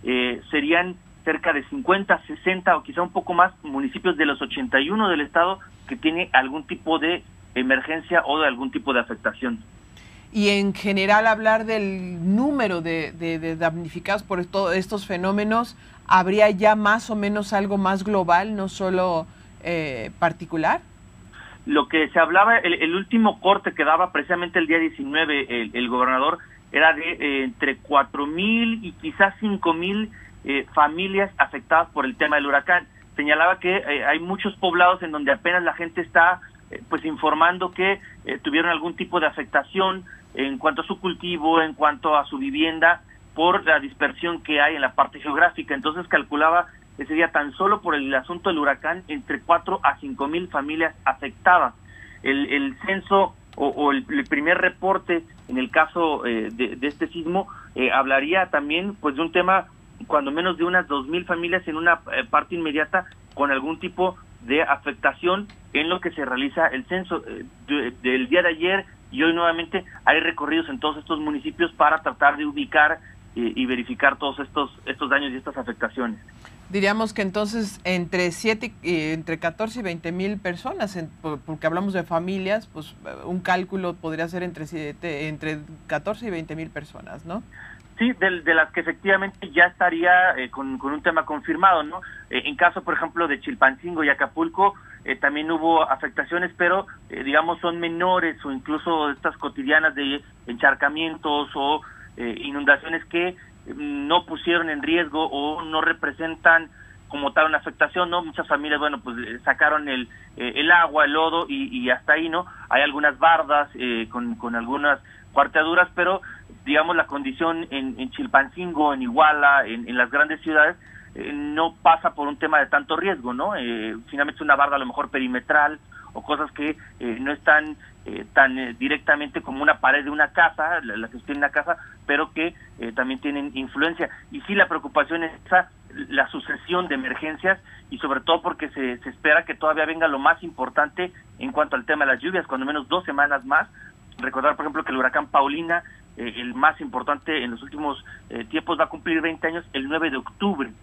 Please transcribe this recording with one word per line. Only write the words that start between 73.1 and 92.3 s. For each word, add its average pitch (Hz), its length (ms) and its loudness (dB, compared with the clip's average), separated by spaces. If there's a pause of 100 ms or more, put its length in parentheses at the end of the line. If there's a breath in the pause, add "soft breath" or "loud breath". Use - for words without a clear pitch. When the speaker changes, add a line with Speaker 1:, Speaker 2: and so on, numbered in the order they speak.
Speaker 1:
eh, 120 200 -2
y 131 100 0
verificar 127 520 0
todos 139 220 -6
estos, 139 320 -4 (140)
estos 127 240 -8
daños 139 220 0
y 127 60 -10
estas 131 200 -10
afectaciones. 117 640 -6 (500 loud breath)
Speaker 2:
Diríamos 208 440 0
que 214 100 -4
entonces 208 600 -4
entre 180 480 0
siete, 220 400 -2 (120)
eh, 160 300 -2
entre 160 260 -6
catorce 220 400 -4
y 233 40 -8
veinte 170 280 -6
mil 196 280 -4
personas, 202 560 -6
en, 165 140 -8 (120)
por, 151 180 -6
porque 156 260 -10
hablamos 185 280 -2
de 180 100 -2
familias, 190 640 -4
pues, - 280 -16 (100)
eh, 65 100 -10 (100)
un 180 140 -6
cálculo 180 560 -2
podría 160 320 -6
ser 175 160 -6
entre 156 240 -10
siete, 151 600 -8
entre 156 320 -6 (280)
catorce 196 400 -4
y - 20 -6
veinte 160 260 -8
mil 160 140 -10
personas, - 560 -16
¿no? 180 160 -8 (560 loud breath)
Speaker 1:
Sí, 240 160 0
de, 180 280 0
de 160 120 2
las 160 180 4
que - 80 -2
efectivamente 190 720 -2
ya 175 140 6
estaría, 180 720 4
eh, 127 120 -4
con, 135 280 -8
con 135 160 -6
un 156 80 -6
tema 165 240 0
confirmado, 160 580 2
¿no? 156 180 -8 (280 loud breath)
Eh, 127 160 -2